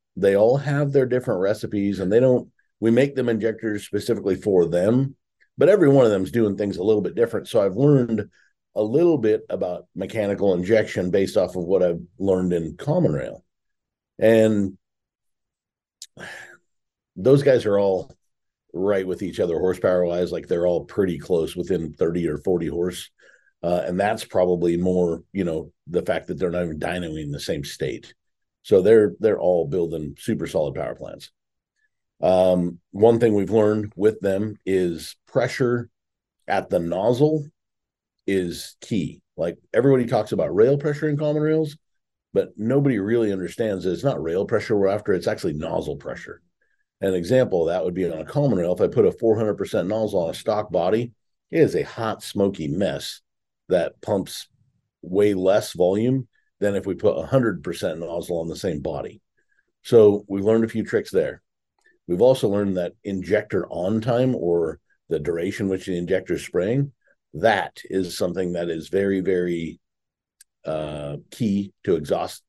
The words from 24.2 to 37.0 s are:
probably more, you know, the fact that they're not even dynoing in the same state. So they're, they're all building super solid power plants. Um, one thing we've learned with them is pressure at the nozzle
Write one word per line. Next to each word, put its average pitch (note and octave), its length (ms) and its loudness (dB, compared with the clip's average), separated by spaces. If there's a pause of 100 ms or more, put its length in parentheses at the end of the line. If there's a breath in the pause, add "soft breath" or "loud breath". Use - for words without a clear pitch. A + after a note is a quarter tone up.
probably F2+ 540 2
more, F2+ 440 0 (100)
you F#2+ 120 -2
know, D#2+ 260 -6 (160)
the E2 160 -2
fact E2+ 260 -4
that D2+ 100 -6
they're F2+ 120 -2
not F2 140 -2
even D#2 160 -6
dynoing E2 420 -6
in D2 80 -8
the - 80 -8
same D2 260 -6
state. - 500 -10 (480)
So G2 180 4
they're, G#2 400 6
they're G#2 180 2
all E2+ 300 2
building D#2+ 500 -6
super G2+ 280 -4
solid D2 280 -4
power B1 200 -8
plants. G1+ 360 -16 (920)
Um, F2+ 560 4 (120)
one A2+ 300 6
thing A2+ 140 4
we've F#2+ 160 0
learned G#2+ 460 2
with G#2+ 240 2
them G2+ 440 -2
is F2+ 520 -2 (100)
pressure B2 640 -2 (580)
at F#2+ 220 -2
the F#2 80 2
nozzle A#2+ 680 0 (800)